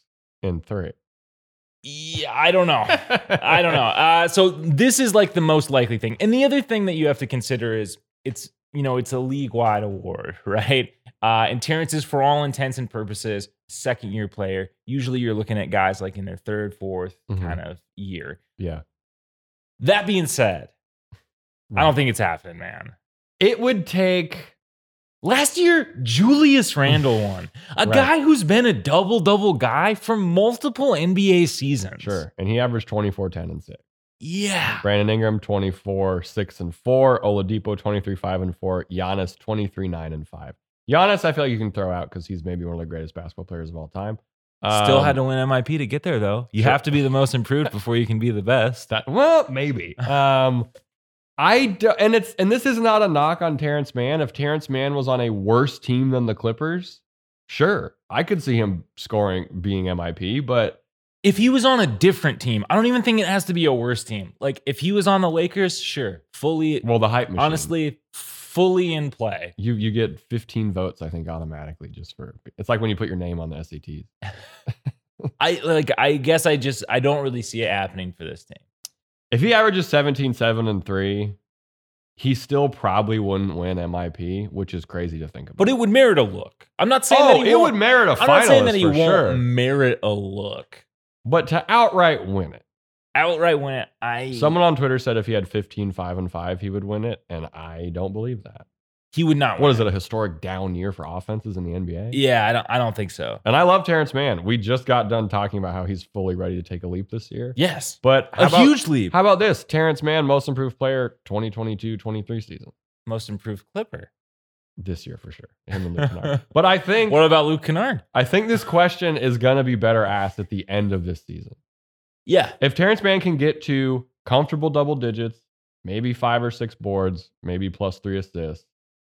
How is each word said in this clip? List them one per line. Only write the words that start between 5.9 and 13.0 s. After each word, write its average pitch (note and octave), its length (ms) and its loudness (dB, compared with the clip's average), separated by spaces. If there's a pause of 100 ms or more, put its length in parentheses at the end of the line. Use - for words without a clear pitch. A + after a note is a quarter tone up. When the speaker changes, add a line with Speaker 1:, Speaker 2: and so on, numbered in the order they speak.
Speaker 2:
thing. A2 220 -6
And G#3 140 2
the C4 100 4
other C#4 180 2
thing G#3+ 260 -2
that F3 80 -2
you D#3 120 2
have C#3+ 120 0
to C3 80 -4
consider A#2+ 500 -4
is G#2 200 -6 (280)
it's, - 240 -10 (240)
you C#3+ 100 -4
know, B2+ 140 0
it's B2+ 160 -4
a B2+ 60 -2
league-wide A#2 640 -2
award, F#2 580 -10
<laughs> - 40 -16
right? G#2+ 460 -2 (300)
Uh, A2+ 280 2
and B2 120 -6
Terrence D#3+ 320 -4
is, D3+ 100 -4
for C#3 180 -2
all D3 220 2
intents C3 340 -6
and B2+ 120 -10
purposes, G#2 580 -8 (220)